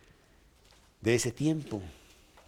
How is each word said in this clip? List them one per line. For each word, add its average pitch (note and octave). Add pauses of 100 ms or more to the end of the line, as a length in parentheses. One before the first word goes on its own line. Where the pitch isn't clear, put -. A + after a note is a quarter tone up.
(1000)
de A2+
ese A#2+
tiempo. C#3+ (680)